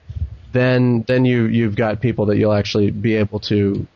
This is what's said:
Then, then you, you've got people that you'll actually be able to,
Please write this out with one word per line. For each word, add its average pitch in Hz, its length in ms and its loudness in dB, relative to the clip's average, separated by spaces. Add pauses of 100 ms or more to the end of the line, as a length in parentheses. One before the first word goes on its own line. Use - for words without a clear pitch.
(520)
Then, 123 560 2
then 127 180 2
you, 120 200 2
you've 113 300 0
got 107 260 -2
people 110 260 0
that 104 100 2
you'll 107 160 2
actually 104 380 0
be 110 240 -2
able 104 260 -2
to, 101 440 0 (100)